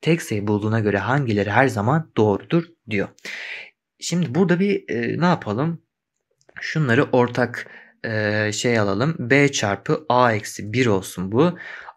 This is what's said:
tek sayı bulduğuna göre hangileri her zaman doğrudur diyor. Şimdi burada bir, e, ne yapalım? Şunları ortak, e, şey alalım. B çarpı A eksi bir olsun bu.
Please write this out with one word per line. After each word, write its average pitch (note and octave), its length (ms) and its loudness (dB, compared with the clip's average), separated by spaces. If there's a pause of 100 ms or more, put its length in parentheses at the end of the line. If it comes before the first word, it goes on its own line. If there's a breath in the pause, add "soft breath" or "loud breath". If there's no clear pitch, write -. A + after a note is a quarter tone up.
tek E3 200 0
sayı G2+ 260 -6
bulduğuna G#2+ 320 0
göre G#2 180 2
hangileri G#2 540 0
her B2 160 4
zaman A#2+ 500 0
doğrudur A2 460 2 (260)
diyor. G2+ 180 -2 (920 loud breath)
Şimdi D#3 360 -2
burada F3 240 2
bir, G3 300 -2
e, A#2 300 -4
ne D#3 60 2
yapalım? D#3+ 560 0 (800)
Şunları B2 420 2
ortak, A#2+ 640 0 (380 loud breath)
e, G#2+ 460 0
şey A#2 280 0
alalım. G#2 400 0
B C#3 320 4
çarpı A2+ 580 -2
A B2 240 4
eksi G#2 400 -8
bir B2+ 120 2
olsun F#2+ 460 -2
bu. E3 280 2 (380 loud breath)